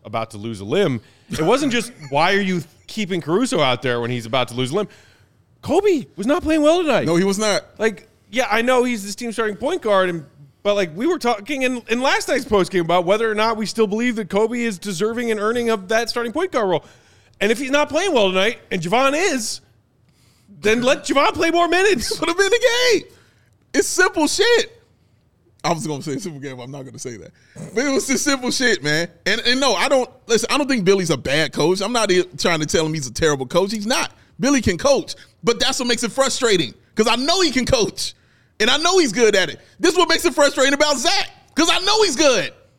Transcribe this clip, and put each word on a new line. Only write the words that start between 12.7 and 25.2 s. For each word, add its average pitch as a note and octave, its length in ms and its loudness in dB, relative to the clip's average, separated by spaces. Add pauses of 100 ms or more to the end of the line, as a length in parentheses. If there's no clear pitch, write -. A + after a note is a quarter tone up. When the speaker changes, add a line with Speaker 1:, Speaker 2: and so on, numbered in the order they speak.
Speaker 1:
about E3+ 240 2
whether A3 240 2
or G#3+ 60 -2
not A3 220 0
we A3 100 -4
still A3+ 200 2
believe A3+ 280 -2
that G#3 140 -6
Kobe A3+ 320 0
is A3 180 -4
deserving A3 500 -4
and G#3+ 100 -2
earning A#3 300 -2
of G3 200 -2
that A3+ 200 0
starting A#3+ 220 -4
point F#4 200 -2
guard A#3 180 0
role. D#3+ 160 -2 (540)
And G3+ 120 2
if A#3 80 0
he's C4+ 120 -6
not D4 180 2
playing E4+ 240 0
well G#3 160 4
tonight, G3 300 0 (120)
and F#3+ 100 -4
Javon B3 340 2
is, C#4+ 460 -2 (1000)
then A3+ 200 2
let C4 240 0
Javon D#4 280 2
play E4 180 0
more E4+ 160 2
minutes. F#4+ 480 0
Speaker 2:
<laughs> - 40 -10
Put D#4 100 -2
him E4+ 100 -4
in G4 100 2
the A#4 180 2 (260)
game. F4 100 0 (720)
It's - 120 2
simple E4+ 400 2
shit. - 540 0 (840)